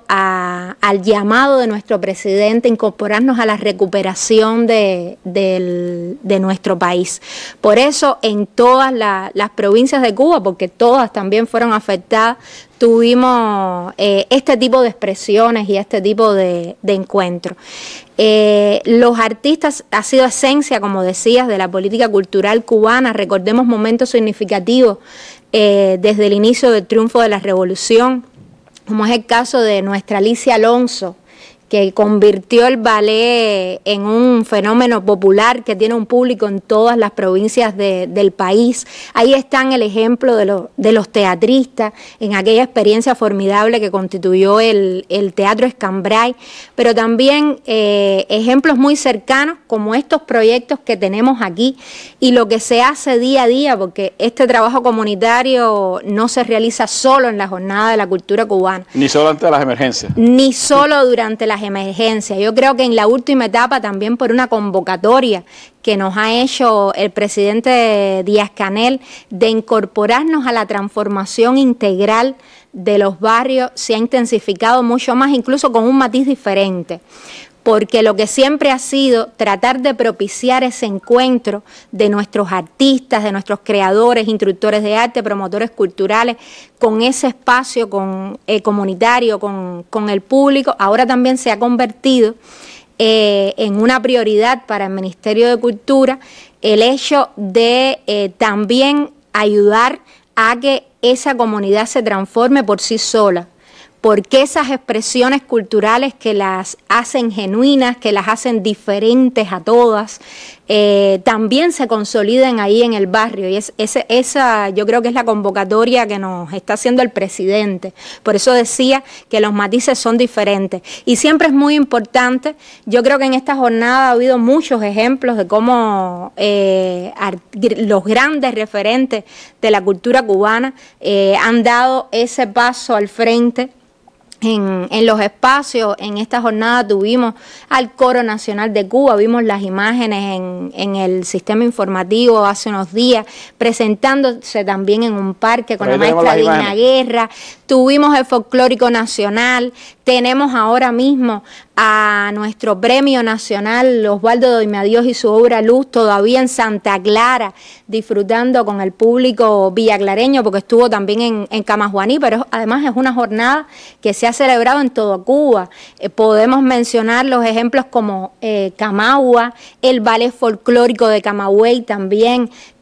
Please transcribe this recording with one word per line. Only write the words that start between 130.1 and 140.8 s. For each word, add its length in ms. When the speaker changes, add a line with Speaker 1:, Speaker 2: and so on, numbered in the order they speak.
Speaker 1:
cubana, 500
eh, 360
han 240
dado 500
ese 340
paso 500
al 120
frente 600
en, 480
en 140
los 160
espacios. 800
En 180
esta 240
jornada 480
tuvimos 460
al 240
Coro 300
Nacional 500
de 160
Cuba, 280
vimos 260
las 180
imágenes 760
en, 380
en 220